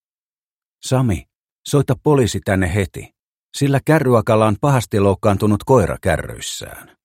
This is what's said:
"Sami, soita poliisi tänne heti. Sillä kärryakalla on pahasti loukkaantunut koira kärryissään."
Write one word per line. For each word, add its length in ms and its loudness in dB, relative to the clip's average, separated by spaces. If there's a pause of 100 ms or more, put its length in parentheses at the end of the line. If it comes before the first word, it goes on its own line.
(800)
"Sami, 440 -2 (420)
soita 360 0
poliisi 420 0
tänne 300 0
heti. 400 -6 (420)
Sillä 280 0
kärryakalla 600 2
on 140 0
pahasti 380 0
loukkaantunut 640 0
koira 380 2
kärryissään." 1040 -6